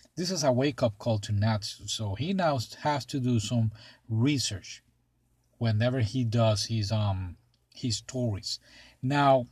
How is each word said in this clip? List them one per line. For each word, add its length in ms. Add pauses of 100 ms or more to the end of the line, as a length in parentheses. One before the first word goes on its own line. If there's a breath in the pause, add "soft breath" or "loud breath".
(160 soft breath)
This 140
is 140
a 80
wake-up 480
call 180
to 140
Natsu, 560
so 260
he 200
now 260 (220)
has 260
to 120
do 200
some 320 (360 loud breath)
research 760 (760)
whenever 420
he 240
does 420
his, 260
um, 460 (360)
his 240
stories. 640 (420 loud breath)
Now, 500